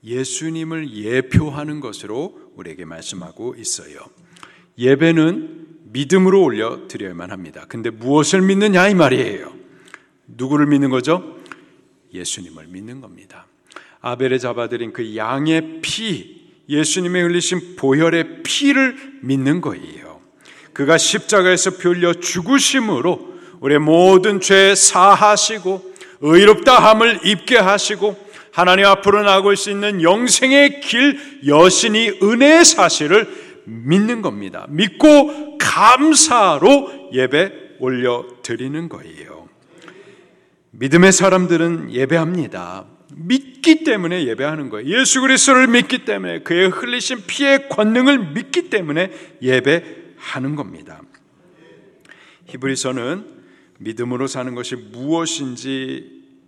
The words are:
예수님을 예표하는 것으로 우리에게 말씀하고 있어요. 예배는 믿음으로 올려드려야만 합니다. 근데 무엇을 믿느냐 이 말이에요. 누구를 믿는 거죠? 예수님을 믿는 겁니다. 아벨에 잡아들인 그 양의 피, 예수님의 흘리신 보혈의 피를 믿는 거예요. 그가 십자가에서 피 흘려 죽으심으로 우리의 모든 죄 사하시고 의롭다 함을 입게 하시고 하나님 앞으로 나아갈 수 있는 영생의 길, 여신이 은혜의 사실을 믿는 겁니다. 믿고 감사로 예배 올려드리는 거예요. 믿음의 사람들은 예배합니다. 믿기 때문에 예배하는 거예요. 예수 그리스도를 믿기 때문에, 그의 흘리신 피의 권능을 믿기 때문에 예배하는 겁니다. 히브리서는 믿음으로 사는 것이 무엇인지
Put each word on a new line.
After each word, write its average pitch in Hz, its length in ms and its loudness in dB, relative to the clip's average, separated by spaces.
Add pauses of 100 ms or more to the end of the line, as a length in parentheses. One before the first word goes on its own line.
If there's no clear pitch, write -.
예수님을 156 880 -10
예표하는 139 880 -4
것으로 117 600 -12 (160)
우리에게 85 300 -18
말씀하고 87 720 -16
있어요. 76 440 -14 (800)
예배는 156 880 0 (240)
믿음으로 185 500 2
올려드려야만 104 920 -6
합니다. 92 360 -18
근데 113 220 -10
무엇을 143 520 0
믿느냐 196 460 2
이 208 80 2
말이에요. 127 580 0 (760)
누구를 135 400 -2
믿는 143 220 0
거죠? 135 480 -4 (760)
예수님을 82 540 -14
믿는 110 340 -20
겁니다. 98 460 -20 (520)
아벨에 123 380 -4
잡아들인 117 560 -8
그 110 220 -12
양의 151 680 -4
피, - 680 -10 (200)
예수님의 175 540 -2
흘리신 175 520 -4
보혈의 160 680 -2
피를 269 520 0 (260)
믿는 135 400 -2
거예요. - 600 -14 (520)
그가 147 240 2
십자가에서 185 720 0
피 180 180 -4
흘려 175 240 0
죽으심으로 180 1160 -2 (280)
우리의 147 200 2
모든 185 600 4
죄 196 340 4
사하시고 190 1160 2 (300)
의롭다 202 540 6
함을 220 500 4
입게 214 320 0
하시고 202 600 0 (340)
하나님 180 340 4
앞으로 196 380 4
나아갈 196 320 2
수 202 140 -8
있는 202 320 -4
영생의 262 800 2
길, - 680 -2
여신이 196 760 4
은혜의 277 440 6
사실을 180 600 2 (380)
믿는 185 560 -2
겁니다. 101 480 -10
믿고 294 880 4
감사로 247 1600 2
예배 143 680 -4
올려드리는 127 1120 -8
거예요. 80 580 -20 (1200)
믿음의 160 400 4
사람들은 170 800 0
예배합니다. 131 920 -4 (280)
믿기 269 720 -2
때문에 180 420 -4
예배하는 135 440 -6
거예요. 131 300 -4
예수 262 220 0
그리스도를 262 460 4
믿기 240 380 0
때문에, 185 380 -6
그의 180 260 0
흘리신 240 580 -8
피의 277 420 0
권능을 226 640 0
믿기 339 360 -6
때문에 180 420 -4 (300)
예배하는 135 1120 -4
겁니다. 80 460 -16 (1500)
히브리서는 131 920 -8 (400)
믿음으로 120 460 -8
사는 127 280 -10
것이 123 200 -12
무엇인지 131 1500 -10 (260)